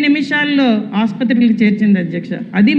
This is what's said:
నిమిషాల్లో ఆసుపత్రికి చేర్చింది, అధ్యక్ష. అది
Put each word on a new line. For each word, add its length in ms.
నిమిషాల్లో 600
ఆసుపత్రికి 600
చేర్చింది, 440
అధ్యక్ష. 280
అది 200